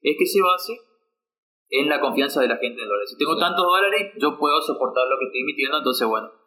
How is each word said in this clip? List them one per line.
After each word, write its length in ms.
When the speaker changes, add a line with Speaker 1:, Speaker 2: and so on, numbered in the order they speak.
Speaker 1:
es 180
que 80
se 140
base 380
en 180
la 120
confianza 400
de 80
la 80
gente 240
en 80
dólares. 220
Si 80
tengo 160
Speaker 2:
Sí. 60
Speaker 1:
tantos 240
dólares, 560
yo 180
puedo 240
soportar 460
lo 100
que 80
estoy 160
emitiendo, 360
entonces 280
bueno 240